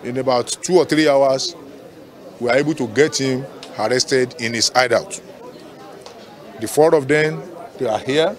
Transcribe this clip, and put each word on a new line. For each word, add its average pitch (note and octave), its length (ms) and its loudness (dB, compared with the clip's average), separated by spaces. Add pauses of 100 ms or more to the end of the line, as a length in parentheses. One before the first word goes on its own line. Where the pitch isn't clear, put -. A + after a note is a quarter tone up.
in B2 140 -6
about B2+ 300 0 (140)
two F3+ 160 2
or D3+ 80 6
three D#3 220 2
hours, C#3 480 2 (840)
we A#2+ 100 -4
are B2 80 4
able D3 180 2
to C3 140 -4
get C#3 280 2
him C3 280 -2 (340)
arrested B2 600 0
in A#2 140 -4
his A2+ 160 0
hideout. A#2 520 0 (1400)
The G#2+ 80 -8
four D#3+ 260 4
of C#3+ 140 2
them, D#3 340 0 (380)
they B2+ 80 -2
are G#2+ 120 0
here. D#3 400 0